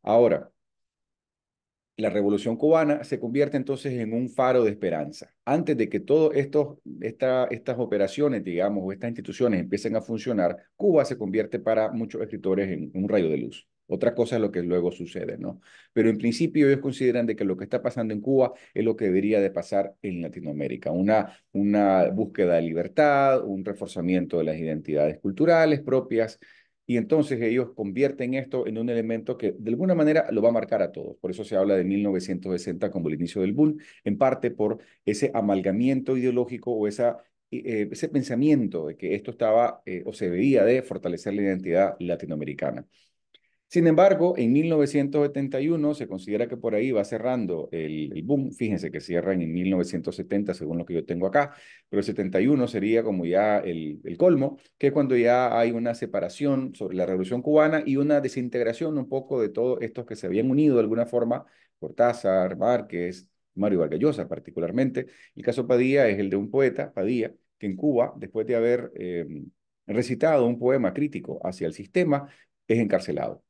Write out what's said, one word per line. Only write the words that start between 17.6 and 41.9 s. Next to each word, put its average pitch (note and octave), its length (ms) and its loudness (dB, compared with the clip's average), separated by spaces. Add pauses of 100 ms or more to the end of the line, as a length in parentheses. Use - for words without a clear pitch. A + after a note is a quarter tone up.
está B2 180 -4
pasando A2+ 320 -4
en G#2 60 -6
Cuba C3 320 2 (200)
es G#2 120 -2
lo A2 100 2
que A2 120 -2
debería G2 340 4
de G2 100 2
pasar F#2+ 500 -2
en F2+ 220 -6
Latinoamérica. D2 680 -6
Una, G2+ 440 2 (160)
una G2+ 560 4
búsqueda F#2+ 460 0
de E2 80 4
libertad, C3+ 840 2
un G2 200 -6
reforzamiento F2+ 760 -2
de D#2+ 60 0
las D#2 120 -2
identidades D#2 600 -2
culturales D#3 640 2
propias, B2 580 -2 (480)
y A#2+ 100 0
entonces C#3+ 440 0
ellos A#2+ 340 0
convierten B2+ 600 -2
esto C3 320 -4
en A2 100 -6
un A#2 140 -4
elemento A2+ 460 -4
que G2+ 200 -2
de A2 140 -6
alguna F3 240 2
manera D#3 380 4
lo G#2+ 100 0
va A#2 60 6
a A#2 40 4
marcar G2+ 300 0
a F2 80 -2
todos. C#2 280 -12
Por F#2 120 -6
eso G2 140 -8
se A2+ 100 -10
habla G2 220 4
de F2+ 80 2
mil G2 180 0
novecientos F#2 500 -2
sesenta F2+ 380 -4
como E2 180 -4
el D#2 60 -2
inicio E2+ 280 -4
del F#2+ 100 0
boom, D3+ 240 2 (260)
en G#2 160 -2
parte B2+ 320 2
por G#2+ 280 -2 (260)
ese C#3 280 0
amalgamiento A2+ 840 0
ideológico B2 560 -2
o G#2 160 0
esa, A#2 300 0 (340)
eh, A2 400 -4
ese - 160 -6
pensamiento B2 800 0
de D2+ 80 -10
que E2+ 180 -2
esto G#2+ 160 -6
estaba, A#2 560 2
eh, F#2 180 -8
o - 80 -8
se F#2+ 180 -4
debía G#2+ 340 4
de B2 180 4
fortalecer F#2 520 -6
la G2+ 80 -2
identidad F#2+ 580 0